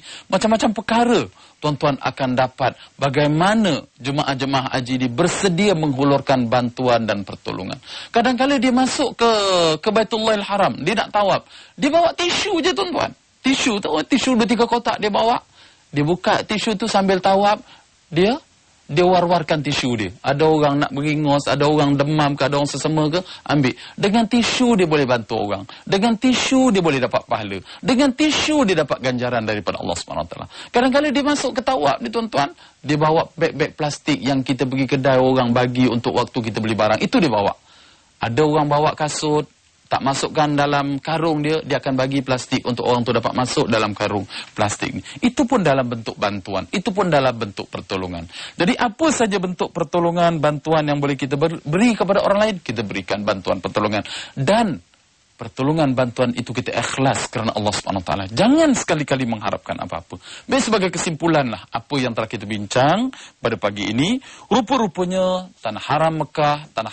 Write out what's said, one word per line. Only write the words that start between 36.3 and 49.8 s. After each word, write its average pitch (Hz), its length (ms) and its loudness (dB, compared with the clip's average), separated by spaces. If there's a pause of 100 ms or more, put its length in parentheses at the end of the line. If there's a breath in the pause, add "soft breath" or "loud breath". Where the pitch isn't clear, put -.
kita 113 80 -4
beli 107 160 -2
barang. 107 240 2
Itu 208 240 0
dia 127 80 2
bawa. 101 240 0 (640 soft breath)
Ada 117 240 -2
orang 151 240 2
bawa 147 240 2
kasut, 151 560 -2 (360)
tak - 160 -2
masukkan 143 560 0
dalam 143 400 0
karung 156 480 -2
dia, 156 160 0
dia 135 160 -4
akan 135 180 -2
bagi 135 300 0
plastik 127 400 -2
untuk 123 240 -2
orang 123 160 2
tu 123 80 0
dapat 117 240 0
masuk 127 320 0
dalam 110 240 0
karung 101 320 -4 (320 loud breath)
plastik - 400 -2
ni. - 80 -10 (160 loud breath)
Itu 254 240 2
pun 233 160 2
dalam 135 260 2
bentuk 117 300 -8
bantuan, 101 560 -4
itu 202 160 -4
pun 185 240 0
dalam 135 240 4
bentuk 107 320 -8
pertolongan. 90 560 -8 (320 loud breath)
Jadi 185 180 2
apa 247 380 0
saja 208 240 0
bentuk 180 340 -4
pertolongan, 170 720 0